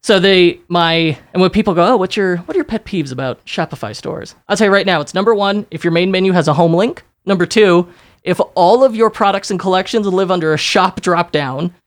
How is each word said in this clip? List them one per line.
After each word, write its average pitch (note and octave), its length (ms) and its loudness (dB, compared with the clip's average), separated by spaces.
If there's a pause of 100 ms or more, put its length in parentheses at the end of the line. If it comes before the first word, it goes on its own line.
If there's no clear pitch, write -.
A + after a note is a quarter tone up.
So G3 180 2
they, F#3 500 4
my, E3 500 0 (160)
and F#3 80 2
when F#3 80 2
people G#3 240 0
go, F3 180 2
"Oh, B3 40 2
what's F#3 200 -2
your, F#3 220 -2
what A#3 180 -10
are - 20 0
your D#4 60 -2
pet - 200 -8
peeves D3 280 -6
about B2+ 320 -8
Shopify A#2 500 -8
stores?" - 400 -12 (140)
I'll G3+ 80 0
tell G#3 120 2
you F#3+ 40 2
right G3 140 2
now, F3 140 0
it's D3 120 -10
number G#3 220 0
one, G3+ 360 -2
if D#3+ 140 -12
your F3 60 0
main F3 200 0
menu F#3+ 220 0
has E3+ 160 2
a D3 60 2
home E3 180 2
link. G#3+ 300 0 (240)
Number F#3 180 0
two, F3 440 2 (340)
if F3 180 -4 (140)
all G3+ 300 4
of B3 120 2
your A3 140 2
products G3 400 -2
and F#3 100 -4
collections F#3+ 460 -2
live F#3 240 0
under D#3+ 240 0
a D3 40 -2
shop - 420 -2
dropdown E3 720 -2 (140)